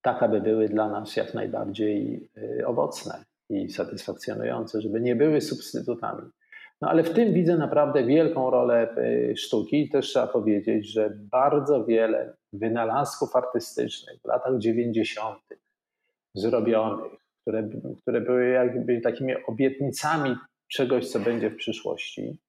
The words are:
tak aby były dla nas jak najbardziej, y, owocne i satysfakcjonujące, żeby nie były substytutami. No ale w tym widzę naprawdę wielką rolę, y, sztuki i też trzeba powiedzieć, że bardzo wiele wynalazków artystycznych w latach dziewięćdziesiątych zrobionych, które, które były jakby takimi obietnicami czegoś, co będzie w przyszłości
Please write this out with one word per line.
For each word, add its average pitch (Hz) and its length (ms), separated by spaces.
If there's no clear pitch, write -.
tak 123 200
aby 107 180
były 110 280
dla 107 200
nas 104 260
jak - 180
najbardziej, 107 1040
y, 123 300
owocne - 560
i 95 200
satysfakcjonujące, 110 1120
żeby 110 200
nie 123 140
były 147 260
substytutami. - 880
No 143 80
ale 160 140
w 160 100
tym 214 200
widzę 170 240
naprawdę 143 460
wielką 135 460
rolę, 120 480
y, 120 400
sztuki 117 440
i 139 80
też 135 180
trzeba 117 200
powiedzieć, 107 680
że 107 160
bardzo 135 540
wiele 113 500
wynalazków 117 840
artystycznych - 840
w - 60
latach 127 300
dziewięćdziesiątych 110 1040
zrobionych, 110 760
które, 110 280
które 120 200
były 123 260
jakby 123 540
takimi 127 320
obietnicami 135 880
czegoś, 127 400
co 113 80
będzie 110 300
w - 60
przyszłości - 840